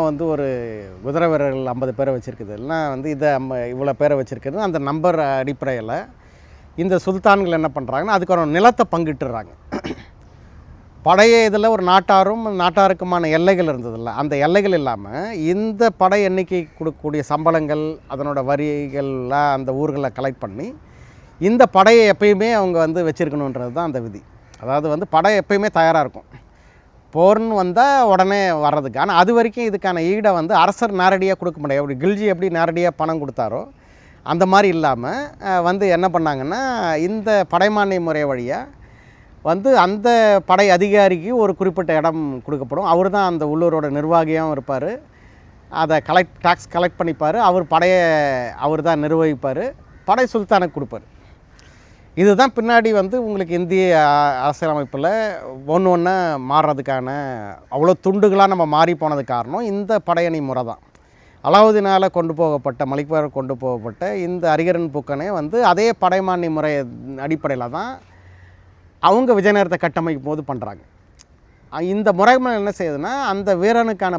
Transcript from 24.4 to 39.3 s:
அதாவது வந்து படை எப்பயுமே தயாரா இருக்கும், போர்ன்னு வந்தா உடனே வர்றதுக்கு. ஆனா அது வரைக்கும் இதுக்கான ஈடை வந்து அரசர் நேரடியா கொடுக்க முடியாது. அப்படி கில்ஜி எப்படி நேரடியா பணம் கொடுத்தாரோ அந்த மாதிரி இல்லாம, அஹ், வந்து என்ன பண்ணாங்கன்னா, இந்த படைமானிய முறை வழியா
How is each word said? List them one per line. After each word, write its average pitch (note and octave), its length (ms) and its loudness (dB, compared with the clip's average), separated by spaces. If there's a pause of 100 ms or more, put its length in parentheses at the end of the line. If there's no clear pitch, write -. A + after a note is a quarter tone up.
அதாவது C#3+ 300 -2
வந்து D#3+ 180 -2
படை E3 320 2
எப்பயுமே G3+ 320 0
தயாரா E3 280 2
இருக்கும், - 280 -6 (840)
போர்ன்னு G#3+ 460 4
வந்தா F#3 280 4 (240)
உடனே F#3+ 280 4 (220)
வர்றதுக்கு. C#3+ 420 0
ஆனா G3 120 0
அது F#3 180 6
வரைக்கும் A#3 360 0
இதுக்கான F#3 320 -2 (100)
ஈடை G#3 220 2
வந்து E3+ 220 0
அரசர் G3 460 2
நேரடியா F#3+ 400 4
கொடுக்க F3 180 -6
முடியாது. C#3+ 240 0
அப்படி C#3 180 -6
கில்ஜி G3+ 300 0
எப்படி F3+ 180 -2
நேரடியா E3+ 400 0 (120)
பணம் D#3+ 200 -2
கொடுத்தாரோ B2 400 -4 (640)
அந்த E3+ 200 0
மாதிரி G3 300 4
இல்லாம, C#3 280 0 (400)
அஹ், F#3 180 0
வந்து F#3 240 0 (100)
என்ன F3+ 120 2
பண்ணாங்கன்னா, D#3+ 540 -2 (460)
இந்த G#3+ 220 -4 (200)
படைமானிய G3 580 2
முறை D#3 180 0
வழியா C3+ 340 -4 (840)